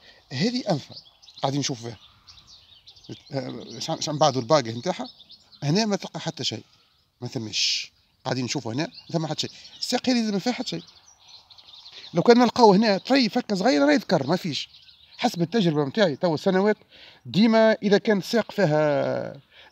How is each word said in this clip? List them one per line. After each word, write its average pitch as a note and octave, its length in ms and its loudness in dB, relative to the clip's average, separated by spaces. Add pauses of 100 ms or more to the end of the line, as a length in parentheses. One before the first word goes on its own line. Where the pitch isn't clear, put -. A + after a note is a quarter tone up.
(320)
هذه A#3 380 -2
أنثى. D3 240 -4 (480)
قاعدين C#3 180 -2
نشوف B2+ 220 -4
فيها. A#2 160 -12 (1300)
آه، B2+ 460 -10
شعن، - 220 -6
شعن D#3 180 -4
بعضو C3 220 4
الباقي A#2+ 380 0
نتاعها. F#3 300 -6 (540)
هنا F3 240 2
ما G3+ 100 -2
تلقى - 240 -10
حتى D#3+ 240 -8
شيء. A2 200 -6 (560)
ما A#2+ 80 -10
ثمش. - 640 -4 (320)
قاعدين B2+ 200 -2
نشوفوا A#2+ 280 -6
هنا، C3+ 100 -4
ما - 300 -12
ثم D#3+ 140 -2
حتى D3+ 140 -6
شيء. - 100 -6 (280)
الساق - 300 -4
هذه A#3 240 0
ما G3 60 -2
فيها A#3+ 140 -2
حتى B3 160 -8
شيء. E3 140 -8 (1300)
لو E3+ 80 2
كان A#3 160 6
نلقاو A#3 340 4
هنا G3+ 260 2
طريف B3 400 0
هكا A3 160 -4
صغير، B3+ 280 2
راه D4 100 4
يذكر، F3+ 340 0
ما E3+ 100 0
فيش. - 460 -8 (360)
حسب F3 240 -2
التجربة E3 420 2
متاعي، D3+ 320 0
توا E3+ 180 0
السنوات، G3 420 2 (500)
ديما A3 460 6
إذا G3+ 260 2
كان G#3 220 2
ساق G#3+ 300 -2
فيها C#3 880 0 (320)